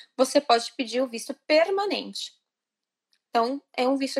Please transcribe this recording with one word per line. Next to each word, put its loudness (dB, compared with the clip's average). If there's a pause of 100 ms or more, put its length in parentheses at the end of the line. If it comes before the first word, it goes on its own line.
(160)
você 4
pode 2
pedir -4
o 0
visto -10 (120)
permanente. 0 (960)
Então, 0 (140)
é 0
um 2
visto -4